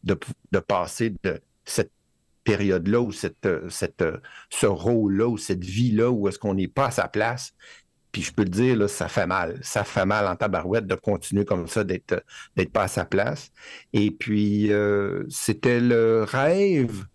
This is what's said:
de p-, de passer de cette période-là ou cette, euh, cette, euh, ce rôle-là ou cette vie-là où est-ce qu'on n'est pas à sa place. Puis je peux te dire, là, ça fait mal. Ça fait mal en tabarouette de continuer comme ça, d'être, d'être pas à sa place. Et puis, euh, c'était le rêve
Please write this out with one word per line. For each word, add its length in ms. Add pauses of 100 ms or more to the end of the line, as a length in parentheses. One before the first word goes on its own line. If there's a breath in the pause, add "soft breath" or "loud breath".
de 100
p-, 140 (240)
de 80
passer 640
de 160 (240)
cette 260 (540)
période-là 560
ou 100
cette, 360
euh, 220
cette, 340
euh, 160 (320 loud breath)
ce 160
rôle-là 600
ou 100
cette 280
vie-là 480
où 160
est-ce 100
qu'on 160
n'est 140
pas 180
à 60
sa 160
place. 460 (580 loud breath)
Puis 100
je 100
peux 120
te 60
dire, 260
là, 100
ça 220
fait 180
mal. 360
Ça 200
fait 240
mal 220
en 80
tabarouette 500
de 80
continuer 500
comme 220
ça, 160
d'être, 400 (320 loud breath)
d'être 160
pas 140
à 40
sa 160
place. 460 (420 loud breath)
Et 200
puis, 600
euh, 560
c'était 520
le 420
rêve 920